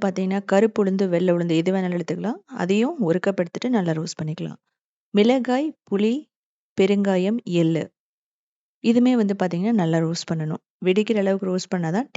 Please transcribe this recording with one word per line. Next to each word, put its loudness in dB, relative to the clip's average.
பார்த்தீங்கன்னா, -2
கருப்பு 2
உளுந்து, 0
வெள்ளை 2
உளுந்து 0
எது 0
வேணாலும் -2
எடுத்துக்கலாம். -6
அதையும் -2
ஒரு 2
கப் 0
எடுத்துட்டு -4
நல்லா 0
ரோஸ்ட் -6
பண்ணிக்கலாம். -8
மிளகாய், 2
புளி, -2
பெருங்காயம், 2
எள்ளு 2
இதுமே 4
வந்து 2
பார்த்தீங்கன்னா, -2
நல்லா 2
ரோஸ்ட் -2
பண்ணணும். -6
வெடிக்கிற 2
அளவுக்கு 0
ரோஸ்ட் -6
பண்ணாதான் -2